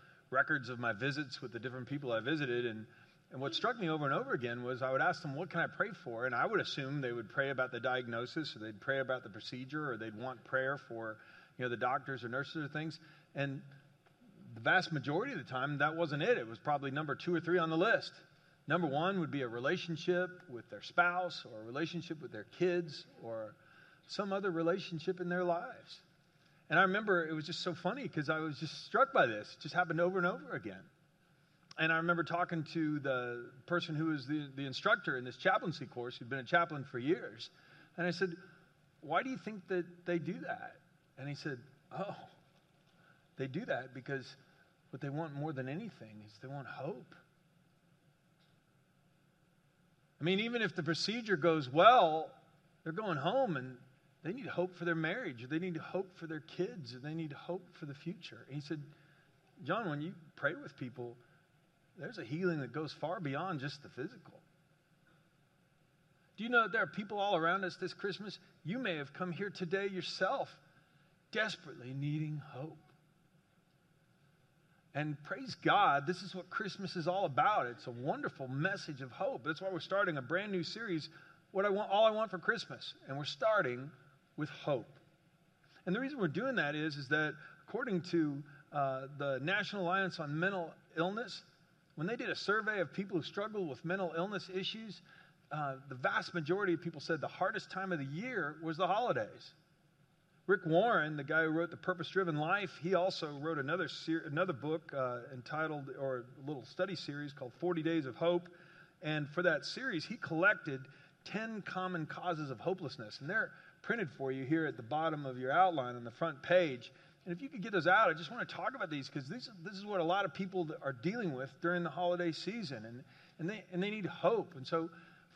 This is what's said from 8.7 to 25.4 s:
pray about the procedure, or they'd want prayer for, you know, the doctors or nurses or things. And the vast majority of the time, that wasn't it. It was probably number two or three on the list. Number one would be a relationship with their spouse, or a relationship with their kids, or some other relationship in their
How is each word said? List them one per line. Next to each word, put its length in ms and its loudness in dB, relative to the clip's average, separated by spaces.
pray 180 2
about 220 0
the 80 -14
procedure, 600 -6
or 60 -4
they'd 200 -8
want 260 -8
prayer 440 0
for, 300 -6
you 60 -2
know, 40 0
the 80 -2
doctors 460 0
or 60 -4
nurses 360 -4
or 20 -6
things. 320 -6
And 260 -2
the 60 -12
vast 300 4
majority 420 0
of 40 -4
the 140 -8
time, 260 0
that 180 4
wasn't 280 0
it. 160 4
It 80 -4
was 100 -10
probably 320 0
number 240 -2
two 220 -2
or 40 2
three 200 4
on 100 2
the 80 2
list. 340 4
Number 200 4
one 320 2
would 100 0
be 140 -2
a 40 0
relationship 840 0
with 220 -10
their 100 -10
spouse, 640 2
or 160 -12
a 20 -10
relationship 600 -4
with 80 -10
their 160 -10
kids, 480 0
or 320 -6
some 260 -2
other 160 0
relationship 720 0
in 80 -2
their 140 2